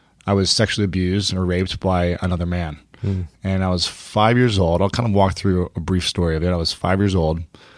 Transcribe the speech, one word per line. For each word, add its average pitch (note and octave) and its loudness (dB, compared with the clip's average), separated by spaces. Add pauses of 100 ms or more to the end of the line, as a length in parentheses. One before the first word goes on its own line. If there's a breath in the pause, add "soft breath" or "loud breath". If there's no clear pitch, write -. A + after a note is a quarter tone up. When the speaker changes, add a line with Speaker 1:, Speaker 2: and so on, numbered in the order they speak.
(260 soft breath)
Speaker 1:
I G2+ 0
was G2 2
sexually G#2+ 0
abused F#2 -2
or F#2 -2
raped F2+ -2
by F2 0
another F2 -2
man. E2+ -4 (240)
Speaker 2:
Mm. F#2 -4 (160)
Speaker 1:
And F#2+ -2
I F#2 0
was F2+ -2
five A2 2
years A#2+ 4
old. F2 4
I'll G2 2
kind A#2+ -2
of G2+ 0
walk F#2+ 4
through F2+ 0
a F2+ -6
brief F2 -2
story E2+ 0
of D#2 -2
it. F2 0
I F2+ 0
was E2 -2
five F#2 0
years G2 2
old. E2 2 (380 loud breath)